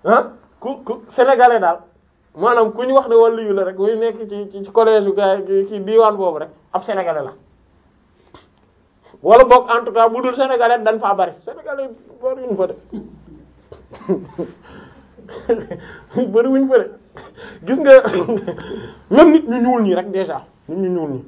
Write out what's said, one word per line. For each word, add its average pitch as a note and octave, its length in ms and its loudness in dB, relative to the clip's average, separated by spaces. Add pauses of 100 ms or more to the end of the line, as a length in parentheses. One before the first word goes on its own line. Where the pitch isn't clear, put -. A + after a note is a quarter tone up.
ah, A3+ 280 0 (280)
ku, C4 240 -12
ku A3+ 80 -10 (240)
Sénégalais B3 440 4
daal, F3 180 -2 (580)
maanaam A3+ 360 0
ku A#3 120 -8
ñu B3+ 100 -2
wax C4 140 2
ne A#3 60 0
wàllu A3+ 300 4
yu G#3 100 -4
la G3 100 -2
rek, F#3+ 140 -8
muy G#3+ 180 -2
nekk A3 320 -6
ci, G3+ 240 -12
ci, G3 120 -14
ci G3+ 60 -18
collège A3 360 2
yu G3 80 -2
gars F#3+ 240 0
yi, G3 300 -2
ci G#3 120 -10
diwaan G#3+ 360 2
boobu F3 240 -4
rek, D#3 100 -12 (220)
ab F#3 100 -6
Sénégalais E3+ 420 -6
la. A#2+ 80 -12 (1900)
Wala A3+ 220 8
boog B3 260 6
en A#3 140 0
tout A3+ 80 -8
cas A3+ 160 2
bu A#3 140 -4
dul B3+ 140 -4
Sénégalais A#3+ 480 0
dañ A3 160 0
faa G3+ 140 -2
bari. F3+ 180 -2 (120)
Sénégalais C#4 440 -12 (340)
bariwuñ B3+ 340 -6
fa F#3 100 -2
de. - 80 -10 (1160)
<laughs> - 2500 -10
Bariwuñ C4 360 0
fa C4 100 2
de. F#3+ 120 -2 (760)
Gis B3 140 -2
nga, C4+ 220 8
<laughs> - 1080 -8
même D4+ 220 6
nit D#4 160 2
ñu A#3+ 140 -4
ñuul A#3+ 200 0
ñi F#3+ 120 0
rek F#3+ 160 -4
déjà, E3+ 340 -6 (240)
nit D#3+ 80 -10
ñu F#3+ 140 -4
ñuul D#3+ 220 -4
ñi. B2+ 160 -10